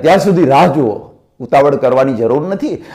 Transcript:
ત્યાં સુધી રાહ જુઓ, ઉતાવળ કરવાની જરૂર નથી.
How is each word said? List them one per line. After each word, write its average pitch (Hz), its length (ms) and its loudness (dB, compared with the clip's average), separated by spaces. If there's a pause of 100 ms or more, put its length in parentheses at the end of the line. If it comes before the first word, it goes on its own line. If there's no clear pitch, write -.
ત્યાં 180 220 2
સુધી 175 260 2
રાહ 143 240 4
જુઓ, 127 180 0 (520)
ઉતાવળ 143 400 2
કરવાની 131 340 0
જરૂર 120 320 -2
નથી. 196 260 -6 (180)